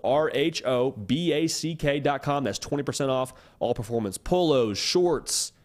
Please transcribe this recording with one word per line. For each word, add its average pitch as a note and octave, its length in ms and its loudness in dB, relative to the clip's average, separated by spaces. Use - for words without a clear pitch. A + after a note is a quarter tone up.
R C#3+ 300 4
H D#3 320 0
O B2+ 260 2
B C3+ 400 0
A D#3+ 160 2
C D#3+ 280 -4
K D3 260 0
dot C#3 200 0
com. C#3+ 220 0
That's G2+ 160 -2
twenty C#3+ 240 -4
percent C3+ 260 -2
off C3 240 0
all A#2 140 0
performance A2+ 440 -2
polos, C#3 600 2
shorts, - 760 0